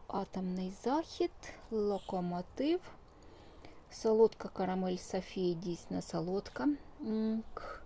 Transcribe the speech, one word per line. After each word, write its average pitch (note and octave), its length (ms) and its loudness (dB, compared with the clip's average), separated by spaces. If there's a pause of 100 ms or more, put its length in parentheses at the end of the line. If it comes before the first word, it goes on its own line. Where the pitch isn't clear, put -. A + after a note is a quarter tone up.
атомний F#3 680 -2 (100)
захід, E4 480 2 (400)
локомотив, G3+ 1120 0 (1080)
солодка A3 580 6
карамель F#3 480 2
Софії, F3+ 580 0
дійсно F3 460 -4
солодка. F#3 680 -2 (400)
М, A3 360 2 (100)
к-, - 320 -8